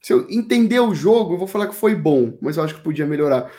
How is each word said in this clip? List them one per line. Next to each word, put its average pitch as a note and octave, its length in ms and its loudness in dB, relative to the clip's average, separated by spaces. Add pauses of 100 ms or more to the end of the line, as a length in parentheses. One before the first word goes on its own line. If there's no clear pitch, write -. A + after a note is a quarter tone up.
Se - 120 -2
eu - 160 0
entender A#3 500 2
o A3+ 140 2
jogo, F3+ 400 2
eu F3 40 -4
vou F#3+ 100 -6
falar G#3 200 -4
que - 80 -10
foi A3 200 0
bom, C#3 460 0
mas D3+ 160 -4
eu D#3 60 -2
acho D#3 120 -6
que - 80 -20
podia D3+ 220 -4
melhorar. C#3+ 540 0